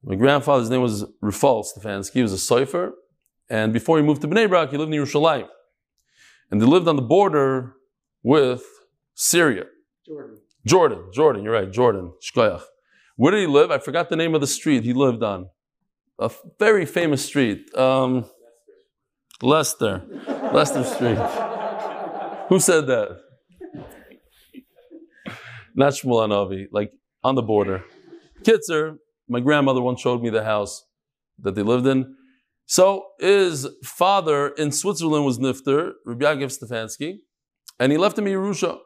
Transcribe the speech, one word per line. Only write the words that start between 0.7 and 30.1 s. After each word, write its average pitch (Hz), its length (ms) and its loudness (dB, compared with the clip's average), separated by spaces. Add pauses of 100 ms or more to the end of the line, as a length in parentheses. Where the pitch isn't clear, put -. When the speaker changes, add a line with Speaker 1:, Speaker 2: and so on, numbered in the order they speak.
Speaker 1:
was 107 220 -2 (180)
Rafal 107 420 0
Stefanski. 101 480 -10
He 127 100 0
was 104 100 0
a 95 40 -6
sofer, 135 560 -2 (600)
and 110 200 0
before 156 260 2
he 151 40 4
moved 147 200 2
to 156 60 -4
Bnei 214 200 2
Brak, 165 220 2
he 143 80 -6
lived 156 140 -4
in 151 60 -2
Yerushalayim. 143 480 0 (1040)
And 104 100 0
they 113 40 4
lived 165 240 4
on 151 80 2
the 135 60 -2
border 139 720 0 (480)
with 127 420 2 (500)
Syria. 151 500 0 (420)
Speaker 2:
Jordan. 143 320 -18 (260)
Speaker 1:
Jordan, 139 480 2
Jordan, 120 320 2
you're 110 80 -2
right, 98 180 -2
Jordan, 98 420 0 (100)
Shkoyach. 107 400 0 (540)
Where 143 160 4
did 214 80 4
he 185 60 0
live? 151 240 6
I 139 80 0
forgot 165 300 -4
the 170 80 -2
name 165 180 0
of 151 60 6
the 139 60 2
street 127 380 0
he 120 100 -2
lived 127 280 2
on. 95 280 -6 (680)
A - 80 -2
f-, - 140 -8 (180)
very 208 280 4
famous 156 380 0
street. 117 520 -2
Um, 131 480 2 (1160)
Leicester. 123 600 0 (500)
Leicester 143 320 2
Street. 120 340 -2 (1300)
Who 190 100 4
said 160 280 2
that? 107 320 -2 (2500)
Not 139 200 2
Shmuel 117 320 0
Hanavi, 98 440 -4
like, 107 220 -4 (320)
on 135 100 0
the 127 80 0
border. 98 420 -2 (580)
Kitzer, 160 560 0 (300)
my 120 120 -4
grandmother 135 420 2
once 123 180 -4
showed 123 220 -2